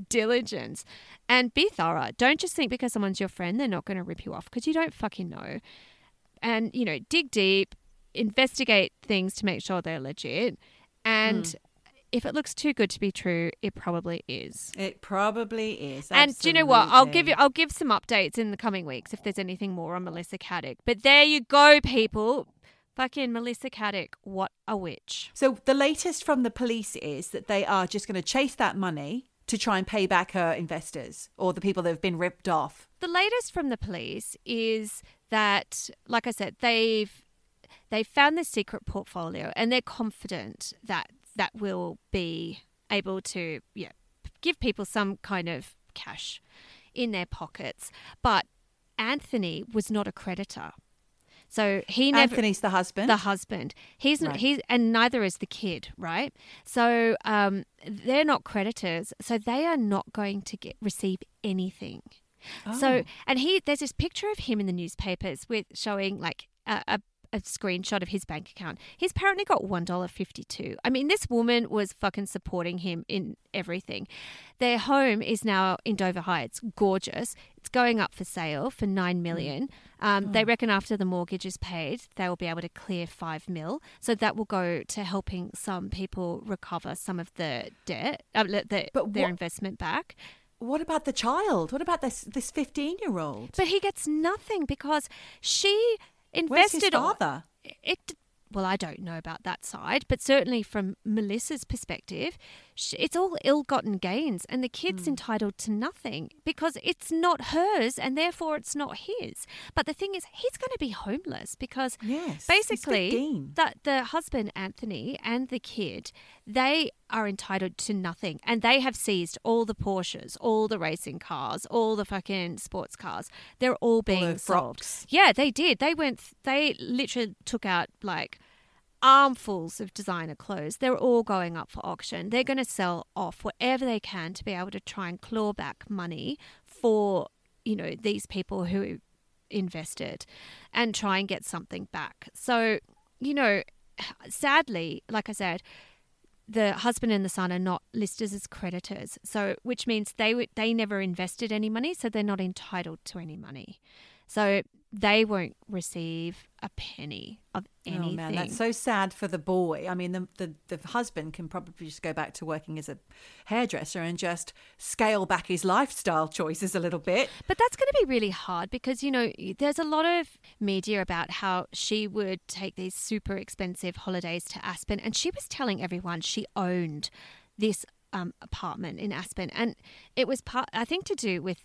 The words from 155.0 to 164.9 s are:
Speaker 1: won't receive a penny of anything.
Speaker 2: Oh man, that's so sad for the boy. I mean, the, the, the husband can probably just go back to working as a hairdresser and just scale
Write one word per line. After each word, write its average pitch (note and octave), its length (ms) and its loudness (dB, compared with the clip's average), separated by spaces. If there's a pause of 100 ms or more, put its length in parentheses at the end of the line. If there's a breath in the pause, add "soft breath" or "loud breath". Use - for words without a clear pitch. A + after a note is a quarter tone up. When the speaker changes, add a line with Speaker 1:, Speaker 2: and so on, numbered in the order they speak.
Speaker 1:
won't G3 320 -2 (120)
receive E3+ 800 -6 (160)
a F#3+ 60 -8
penny - 720 -14 (140)
of G3 140 -6 (180)
anything. E3+ 200 -4
Speaker 2:
Oh E3+ 80 -2
man, E3 200 -6
that's F3+ 240 -4
so A#3 140 2
sad G3+ 420 0
for - 140 -6
the F3 100 -4
boy. E3+ 500 0
I F#3 60 -4
mean, F3+ 200 -4
the, F#3 140 -6 (100)
the, E3+ 160 -8 (220)
the D#3+ 120 -12
husband D#3+ 460 -4
can E3+ 140 -10
probably E3 380 -12
just D3+ 160 -14
go D#3+ 100 -4
back D#3 240 -6
to - 100 -12
working D#3 340 -6
as D3+ 100 -12
a C#3+ 80 -10 (480 loud breath)
hairdresser G#3+ 560 -2
and E3+ 160 -4
just E3+ 340 -4 (280 loud breath)
scale G#3+ 480 2